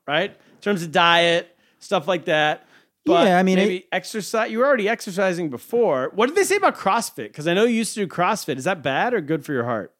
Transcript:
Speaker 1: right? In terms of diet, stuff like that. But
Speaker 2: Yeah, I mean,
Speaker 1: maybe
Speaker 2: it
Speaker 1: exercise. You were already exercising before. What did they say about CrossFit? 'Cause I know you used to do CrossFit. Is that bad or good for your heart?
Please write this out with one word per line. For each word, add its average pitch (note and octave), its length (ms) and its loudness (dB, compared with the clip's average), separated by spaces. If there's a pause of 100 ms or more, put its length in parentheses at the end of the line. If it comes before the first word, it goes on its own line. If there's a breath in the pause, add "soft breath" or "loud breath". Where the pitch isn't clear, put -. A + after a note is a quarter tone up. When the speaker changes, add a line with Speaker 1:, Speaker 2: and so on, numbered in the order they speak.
Speaker 1:
right? E3 240 -2
In - 300 -20
terms G3+ 220 -2
of E3 100 -10
diet, E3+ 640 2 (240)
stuff F3 260 -4
like F3+ 200 -2
that. D3+ 400 0 (400 soft breath)
But E4+ 200 4
Speaker 2:
Yeah, F3+ 120 4
I F#3 40 4
mean, F#3 140 4
Speaker 1:
maybe F#3+ 220 2
Speaker 2:
it - 140 -20
Speaker 1:
exercise. A3 580 -4
You A3 80 -6
were B3+ 80 2
already A#3 220 2
exercising F#3 600 -2
before. D3+ 640 0
What G#3+ 120 2
did D#4 100 -2
they G4 80 4
say F#4 120 0
about F#4 200 2
CrossFit? F#3+ 580 -4
'Cause D3+ 120 -6
I E3+ 60 2
know G3 120 2
you A#3+ 120 2
used A3+ 180 -4
to G#3+ 60 -6
do G3 60 -2
CrossFit. F3 500 -2
Is C3 80 -8
that F3 180 -2
bad D#3 300 -2
or A3+ 80 -2
good D3+ 240 -4
for D3+ 80 -8
your B2 120 -2
heart? A2+ 360 -6